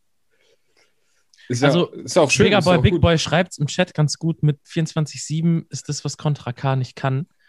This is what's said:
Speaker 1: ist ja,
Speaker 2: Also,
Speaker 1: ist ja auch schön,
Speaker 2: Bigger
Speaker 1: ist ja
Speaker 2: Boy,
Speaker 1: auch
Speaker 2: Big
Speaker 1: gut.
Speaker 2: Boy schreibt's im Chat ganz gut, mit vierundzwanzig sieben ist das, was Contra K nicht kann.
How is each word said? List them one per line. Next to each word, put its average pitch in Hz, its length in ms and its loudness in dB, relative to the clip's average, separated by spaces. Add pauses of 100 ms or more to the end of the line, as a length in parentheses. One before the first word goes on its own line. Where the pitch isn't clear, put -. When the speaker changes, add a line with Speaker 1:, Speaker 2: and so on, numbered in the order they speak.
(1500)
Speaker 1:
ist 120 140 -4
ja, 139 60 4
Speaker 2:
Also, 165 240 2
Speaker 1:
ist - 240 -8
ja 180 80 6
auch 135 80 2
schön, 160 140 4
Speaker 2:
Bigger 202 120 4
Speaker 1:
ist 170 80 2
ja 175 60 4
Speaker 2:
Boy, 175 80 4
Speaker 1:
auch - 20 0
Speaker 2:
Big 196 100 4
Speaker 1:
gut. 175 100 0
Speaker 2:
Boy 170 160 4
schreibt's 165 400 -2
im 151 100 -2
Chat - 260 -2
ganz 151 240 -2
gut, 160 260 -4
mit 151 200 0
vierundzwanzig 156 600 -6
sieben 165 460 -2
ist - 180 -12
das, - 160 -8
was 143 140 -8
Contra 143 340 -4
K 135 240 -2
nicht 131 200 -6
kann. 135 320 -4 (220)